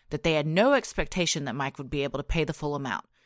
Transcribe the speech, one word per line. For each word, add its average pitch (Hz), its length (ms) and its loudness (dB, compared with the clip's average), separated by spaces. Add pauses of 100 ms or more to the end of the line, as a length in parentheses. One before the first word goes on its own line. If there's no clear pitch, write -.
(100)
that 143 120 -4
they 165 120 4
had 151 120 2
no 202 280 6
expectation 170 720 0
that 131 80 -6
Mike 139 240 -4
would 135 120 -10
be 139 140 -2
able 135 140 -4
to 139 60 -4
pay 160 200 0
the 151 80 -4
full 147 220 -4
amount, 135 320 -4 (200)